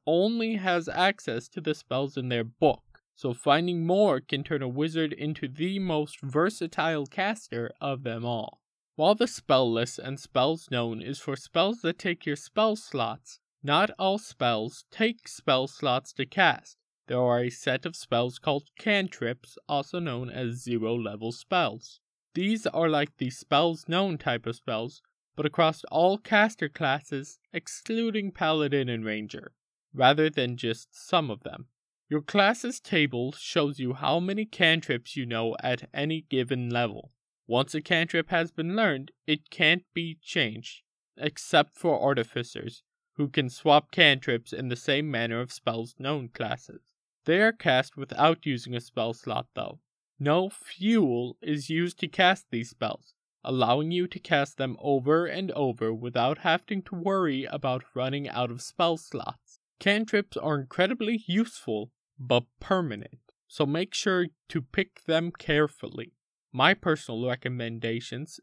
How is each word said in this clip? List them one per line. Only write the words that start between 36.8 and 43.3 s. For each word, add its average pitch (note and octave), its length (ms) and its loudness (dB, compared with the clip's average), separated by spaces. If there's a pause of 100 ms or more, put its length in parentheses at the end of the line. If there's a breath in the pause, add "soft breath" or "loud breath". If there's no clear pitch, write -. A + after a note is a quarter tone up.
Once B2 300 0
a D#3 60 -2
cantrip E3 480 0
has E3 220 0
been E3 240 -4
learned, D#3 360 0 (160)
it D3+ 220 0
can't E3+ 340 4 (100)
be E3 280 -6
changed, - 600 -4 (360)
except - 600 0
for D3+ 240 0
artificers, A#2+ 800 -2 (340)
who D3 100 0
can C3 220 0